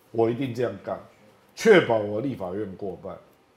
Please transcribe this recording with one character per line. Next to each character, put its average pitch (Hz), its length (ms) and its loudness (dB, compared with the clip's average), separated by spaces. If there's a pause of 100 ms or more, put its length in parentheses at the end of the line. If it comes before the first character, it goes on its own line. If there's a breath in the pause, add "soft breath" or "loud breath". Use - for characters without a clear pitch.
(120)
我 113 180 2
一 120 60 -2
定 120 180 -6
这 120 100 -4
样 113 80 -4 (120)
干， 95 140 -8 (580)
确 202 260 8
保 117 160 2
我 104 240 -4
立 131 140 -4
法 92 180 -8
院 98 220 -8
过 92 260 -10
半。 87 160 -14 (400)